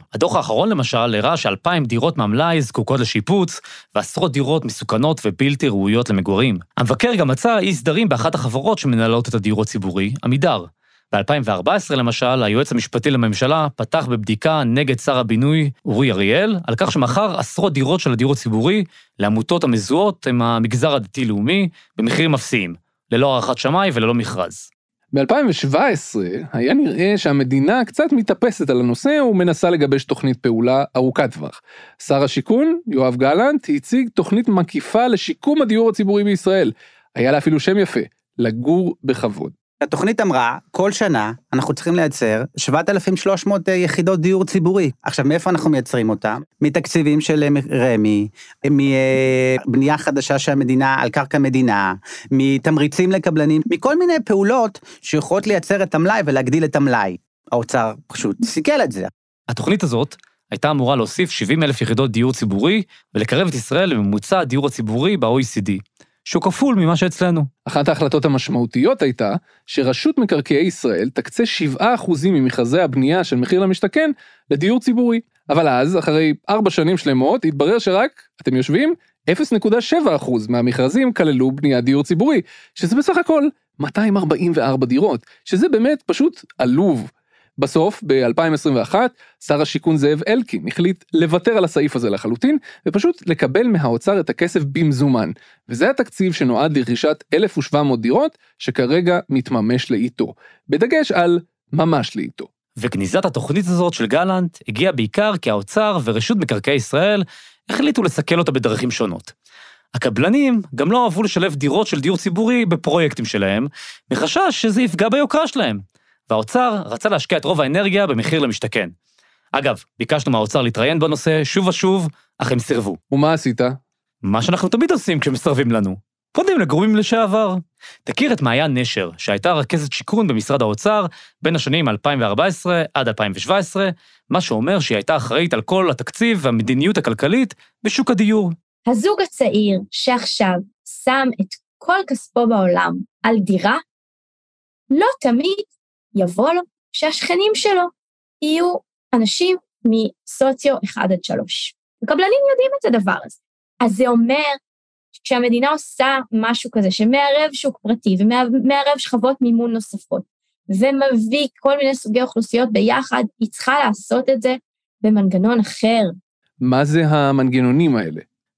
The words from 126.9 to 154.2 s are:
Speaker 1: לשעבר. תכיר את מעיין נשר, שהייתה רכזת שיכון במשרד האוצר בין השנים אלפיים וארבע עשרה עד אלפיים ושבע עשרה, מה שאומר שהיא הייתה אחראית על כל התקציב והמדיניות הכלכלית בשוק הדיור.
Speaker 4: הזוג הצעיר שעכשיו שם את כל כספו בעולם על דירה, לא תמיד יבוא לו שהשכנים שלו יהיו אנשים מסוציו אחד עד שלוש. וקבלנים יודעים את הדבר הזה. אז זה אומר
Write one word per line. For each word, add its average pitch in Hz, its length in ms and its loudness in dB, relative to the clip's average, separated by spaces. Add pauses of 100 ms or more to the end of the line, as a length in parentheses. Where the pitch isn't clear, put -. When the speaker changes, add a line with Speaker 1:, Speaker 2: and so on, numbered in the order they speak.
Speaker 1:
לשעבר. 214 580 0 (500)
תכיר 262 280 0
את 202 100 -2
מעיין 131 360 0
נשר, 98 400 -4
שהייתה 104 340 0
רכזת 151 400 -2
שיכון 214 340 -2
במשרד 123 360 0
האוצר 180 440 0 (360)
בין 160 140 0
השנים 147 320 0
אלפיים 131 320 0
וארבע 110 240 0
עשרה 175 380 0 (120)
עד 131 140 -2
אלפיים 104 260 -2
ושבע 123 240 0
עשרה, 190 300 -2 (420)
מה 185 100 0
שאומר 160 400 -2
שהיא 120 160 -2
הייתה 151 200 0
אחראית 143 380 -2
על 175 80 -2
כל 185 280 0
התקציב 214 520 -2
והמדיניות 127 560 0
הכלכלית 156 560 0 (280)
בשוק 269 280 -2
הדיור. 208 400 2 (360)
Speaker 4:
הזוג 311 360 2
הצעיר 208 580 0 (100)
שעכשיו 233 640 0 (500)
שם 262 240 2 (120)
את 190 140 -6 (240)
כל 370 280 0
כספו 240 420 -2
בעולם 180 460 2 (280)
על 226 160 2
דירה, 196 380 2 (1160)
לא 320 160 2 (140)
תמיד 285 360 0 (580)
יבוא 196 380 0
לו 349 80 0 (320)
שהשכנים 349 640 0
שלו 381 280 2 (600)
יהיו 330 320 0 (400)
אנשים 349 420 2 (280)
מסוציו 262 1000 0
אחד 190 280 -2
עד 180 120 -4
שלוש. - 500 -8 (280)
וקבלנים 370 380 2 (100)
יודעים 523 200 2 (100)
את - 40 -4
הדבר 226 400 0
הזה. - 120 -20 (440)
אז 214 160 0
זה 247 120 2
אומר 240 340 2 (720)